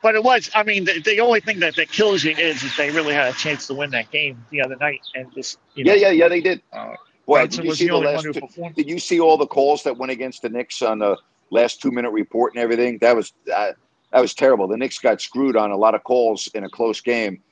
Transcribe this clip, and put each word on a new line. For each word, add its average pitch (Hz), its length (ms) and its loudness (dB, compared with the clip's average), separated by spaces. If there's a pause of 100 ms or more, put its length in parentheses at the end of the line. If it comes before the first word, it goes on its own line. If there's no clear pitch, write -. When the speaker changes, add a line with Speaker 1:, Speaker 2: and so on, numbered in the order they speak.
Speaker 1:
but 220 140 4
it 220 80 0
was, 247 280 2
I 214 120 2
mean, 202 200 -2
the, 170 160 -2
the 202 200 0
only 233 180 4
thing 208 220 -4
that, 165 160 0
that 160 160 -2
kills 202 320 2
you 156 80 0
is 156 300 -2
that 135 140 -8
they 147 140 0
really 151 240 -2
had 135 180 2
a 123 40 -8
chance 147 320 -6
to 139 60 -8
win 143 160 -6
that 120 200 -6
game 139 400 -6
the 143 120 -4
other 131 120 -4
night, 139 280 -4 (120)
and 131 180 -12
just, - 280 -12 (160)
you 143 80 -8
Speaker 2:
Yeah, 185 80 6
Speaker 1:
know, 208 80 6
Speaker 2:
yeah, 196 100 6
yeah, 170 180 6
they 175 120 0
did. 170 200 0 (120)
Speaker 1:
uh, 110 220 -12 (320)
Speaker 2:
Boy, 143 120 4
Speaker 1:
Brunson 160 240 0
Speaker 2:
did - 20 -8
you 165 60 -2
Speaker 1:
was 156 80 -4
Speaker 2:
see 170 60 2
Speaker 1:
the 170 60 2
Speaker 2:
the 175 40 -2
Speaker 1:
only 160 140 2
Speaker 2:
last 147 80 0
Speaker 1:
one 156 100 -6
who 151 60 -8
Speaker 2:
two, - 80 -8
Speaker 1:
performed. 170 340 -16
Speaker 2:
did 143 140 -2
you 170 100 -6
see 170 220 0
all 160 180 6
the 143 80 2
calls 139 380 0
that 131 120 -2
went 127 140 -8
against 127 320 -8
the 120 80 -4
Knicks 120 320 -8
on 110 160 0
the 101 180 0 (340)
last 117 300 0
two-minute 120 300 -2
report 107 440 -2
and 120 80 -4
everything? 117 360 0
That 117 180 4
was, 107 160 -4 (220)
uh, 101 180 -2 (400)
that 127 80 4
was 113 140 0
terrible. 120 340 2
The 107 80 -2
Knicks 127 220 -6
got 110 220 0
screwed 131 360 -2
on 107 140 2
a 101 60 -4
lot 110 180 4
of 104 100 -4
calls 117 500 0
in 104 100 -8
a 92 40 -10
close 113 320 -4
game. 113 520 -2